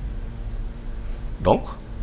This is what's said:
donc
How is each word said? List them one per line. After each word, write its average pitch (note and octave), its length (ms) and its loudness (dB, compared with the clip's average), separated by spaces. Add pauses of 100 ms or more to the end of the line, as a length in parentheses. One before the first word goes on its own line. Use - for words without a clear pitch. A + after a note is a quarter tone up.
(1400)
donc A#3+ 240 8 (380)